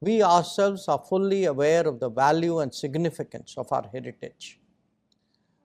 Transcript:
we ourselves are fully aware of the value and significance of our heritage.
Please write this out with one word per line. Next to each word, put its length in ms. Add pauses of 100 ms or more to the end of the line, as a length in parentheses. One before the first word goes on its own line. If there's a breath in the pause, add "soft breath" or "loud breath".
we 220
ourselves 640
are 220
fully 380
aware 400
of 120
the 100
value 520
and 120
significance 840
of 140
our 200
heritage. 680 (1040)